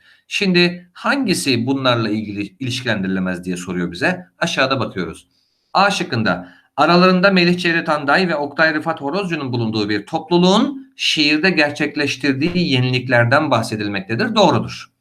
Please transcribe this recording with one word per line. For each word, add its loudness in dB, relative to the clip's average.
Şimdi 0
hangisi -2
bunlarla 0
ilgili -4
ilişkilendirilemez -4
diye -4
soruyor -4
bize. -4
Aşağıda -2
bakıyoruz. -8
A 4
şıkkında -2
aralarında 4
Melih 4
Cevdet 0
Anday 2
ve -2
Oktay 0
Rıfat -4
Horozcu'nun -4
bulunduğu -2
bir -2
topluluğun 2
şiirde 0
gerçekleştirdiği 0
yeniliklerden 2
bahsedilmektedir. -2
Doğrudur. 0